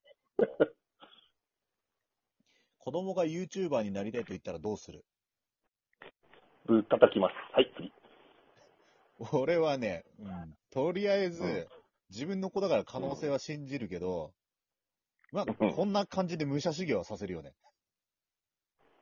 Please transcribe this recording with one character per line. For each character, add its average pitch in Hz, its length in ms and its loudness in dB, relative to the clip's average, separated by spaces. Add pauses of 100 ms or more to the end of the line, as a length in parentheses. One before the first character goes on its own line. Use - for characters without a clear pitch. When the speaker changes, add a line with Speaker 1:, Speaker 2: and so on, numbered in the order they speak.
(400)
Speaker 1:
う。 - 360 2 (2000)
Speaker 2:
子 127 120 -8
供 185 220 -4
が 175 100 2
YouTuber 165 600 0
に 101 80 -2
な 98 120 -2
り 110 80 -4
た 98 80 -4
い - 20 -2
と - 80 -10
言 92 100 -8
っ - 20 -12
た 95 100 -8
ら 85 80 -8
ど 107 140 -4
う 98 40 -4
す - 140 -16
る？ - 140 -20 (1600)
Speaker 1:
ぶ 113 140 4
っ 104 40 2
た - 140 2
た 113 120 10
き 110 100 0
ま 92 100 4
す。 - 60 -6 (180)
は - 80 6
い、 - 160 0
次。 - 160 -14 (1400)
Speaker 2:
俺 151 260 4
は 156 200 4
ね、 98 280 -4 (140)
う 107 80 -14
ん、 85 300 -12 (140)
と 143 200 0
り 202 180 0
あ 196 60 6
え 190 140 2
ず、 170 140 -6
Speaker 1:
う 180 40 0
ん。 92 200 -2 (420)
Speaker 2:
自 107 160 -8
分 190 160 -2
の 190 80 -4
子 196 120 -2
だ 196 80 2
か 139 80 6
ら 98 60 2
可 - 160 -8
能 135 160 -2
性 151 140 -4
は 139 100 2
信 147 260 -8
じ 135 120 -6
る 113 120 -6
け 87 100 -4
ど、 87 340 -4 (1000)
Speaker 1:
う - 40 -12
ん。 - 20 0
Speaker 2:
ま 202 40 0
あ、 185 40 -4
Speaker 1:
う 214 200 0
ん。 185 80 2
Speaker 2:
こ 185 120 0
ん 202 80 0
な 202 120 2
感 185 220 -2
じ 170 100 -4
で 156 80 -4
武 143 160 0
者 165 120 0
修 180 120 -4
行 127 120 2
は 85 60 0
さ 104 140 -8
せ 101 100 -6
る 92 60 -6
よ 80 80 -6
ね。 71 120 -18 (1500)